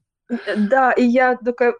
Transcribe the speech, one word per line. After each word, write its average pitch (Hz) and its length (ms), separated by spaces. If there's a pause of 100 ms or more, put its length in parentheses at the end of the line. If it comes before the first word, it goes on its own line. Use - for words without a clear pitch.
(460)
Э, 202 100
да, 240 360
и 247 120
я 247 320
такая: 240 420